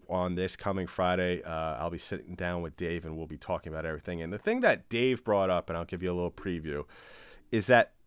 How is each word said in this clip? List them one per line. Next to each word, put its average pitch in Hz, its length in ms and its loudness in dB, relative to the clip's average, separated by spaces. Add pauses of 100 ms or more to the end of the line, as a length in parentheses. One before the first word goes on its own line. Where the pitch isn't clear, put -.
on 90 260 0
this 92 200 -2
coming 95 320 -2
Friday. 90 560 0
Uh, 80 360 -4
I'll 82 120 -4
be 85 80 -8
sitting - 360 -10
down 87 260 -2
with 80 160 -8
Dave, 85 280 -4
and 80 120 -8
we'll 80 100 -8
be 78 120 -10
talking 82 340 -6
about 80 140 -6
everything. 82 340 -6
And 82 120 -6
the 107 60 -6
thing 240 220 0
that 190 300 2
Dave 123 340 2
brought 98 240 4
up, 90 220 2
and 85 80 -2
I'll 85 80 -4
give 87 160 -6
you 90 100 0
a - 20 0
little 87 160 -2
preview, 78 540 -4 (640)
is 110 160 2
that 120 280 8 (120)